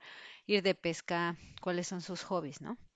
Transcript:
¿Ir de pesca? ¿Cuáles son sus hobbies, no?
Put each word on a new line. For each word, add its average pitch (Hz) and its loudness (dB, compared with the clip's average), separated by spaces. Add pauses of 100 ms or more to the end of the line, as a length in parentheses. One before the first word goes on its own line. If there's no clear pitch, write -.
(460)
¿Ir 202 4
de 185 6
pesca? 170 0 (240)
¿Cuáles 175 2
son 180 -4
sus 175 -6
hobbies, 156 -2
no? 151 -6 (180)